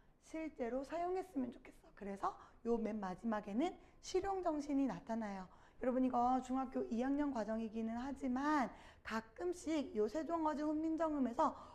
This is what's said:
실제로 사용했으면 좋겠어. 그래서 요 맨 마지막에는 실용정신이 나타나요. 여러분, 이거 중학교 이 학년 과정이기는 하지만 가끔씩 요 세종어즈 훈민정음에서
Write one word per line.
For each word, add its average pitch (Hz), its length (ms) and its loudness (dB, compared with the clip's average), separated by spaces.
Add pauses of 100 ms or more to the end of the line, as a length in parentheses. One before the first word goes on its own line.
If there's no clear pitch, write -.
(220)
실제로 277 640 -4
사용했으면 339 680 -2
좋겠어. - 420 -18
그래서 196 420 -4 (300)
요 233 120 4
맨 214 220 -2
마지막에는 208 760 0 (240)
실용정신이 330 840 0
나타나요. 202 600 -4 (340)
여러분, 254 220 4
이거 247 380 4
중학교 254 480 -2
이 233 120 0
학년 277 300 2
과정이기는 226 640 -2
하지만 269 760 2 (320)
가끔씩 302 920 -2
요 214 120 4
세종어즈 302 540 0
훈민정음에서 302 920 2 (200)